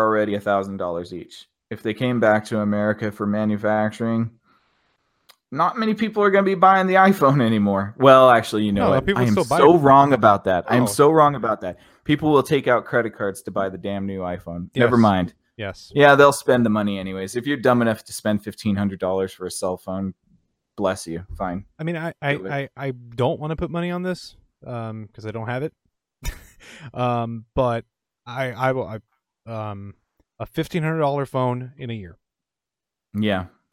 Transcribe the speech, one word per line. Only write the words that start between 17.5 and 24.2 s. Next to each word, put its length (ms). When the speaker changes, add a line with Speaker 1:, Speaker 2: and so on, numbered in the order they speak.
Speaker 1:
dumb 240
enough 220
to 80
spend 300
fifteen 340
hundred 240
dollars 320
for 140
a 40
cell 260
phone, 380
bless 300
you. 200
Fine. 280
Speaker 2:
I 60
mean, 120
I, 260
I, 140
Speaker 1:
Do 100
it. 60
Speaker 2:
I, 240
I 160
don't 480
wanna 160
put 140
money 200
on 120
this, 340